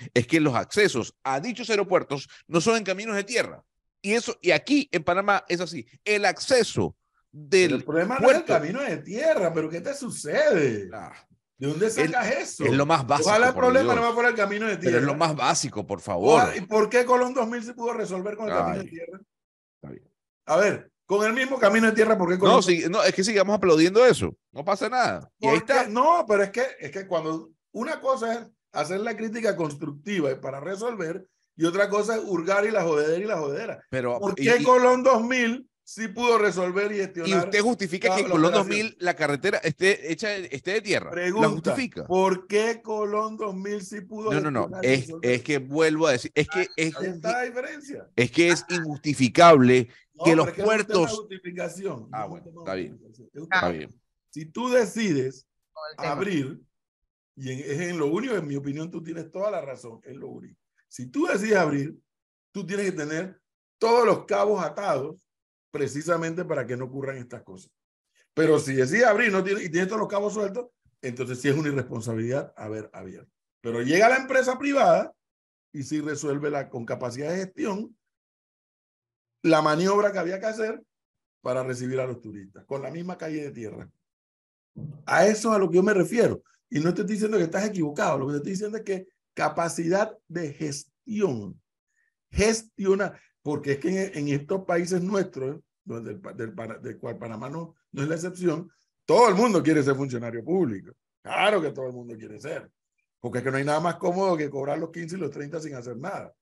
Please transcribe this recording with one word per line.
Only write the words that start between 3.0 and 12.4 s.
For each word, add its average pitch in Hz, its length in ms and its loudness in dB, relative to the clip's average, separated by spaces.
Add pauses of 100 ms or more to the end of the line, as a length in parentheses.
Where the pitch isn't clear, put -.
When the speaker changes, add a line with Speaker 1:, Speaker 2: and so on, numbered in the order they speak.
Speaker 1:
de 202 80 -2
tierra. 208 400 -4 (380)
Y 196 120 0
eso, 233 280 -2
y 170 100 4
aquí 254 400 2
en 170 120 -2
Panamá 196 440 0
es 175 140 -4
así. 156 240 -10 (180)
El 208 220 0
acceso 185 680 0 (360)
del 151 360 4
Speaker 2:
Pero 143 100 0
el - 60 -8
problema 180 360 0
no 254 100 6
es 285 80 8
el 339 60 -2
Speaker 1:
puerto 269 100 0
Speaker 2:
camino 175 280 0
de 208 160 -4
tierra, 196 560 0
pero 160 160 -2
¿qué 165 120 -8
te 269 120 -6
sucede? 160 1000 0
Speaker 1:
Ah. 90 200 -14 (440)
Speaker 2:
¿De 135 100 -6
dónde 165 220 0
sacas 160 380 0
Speaker 1:
Es, 254 100 0 (120)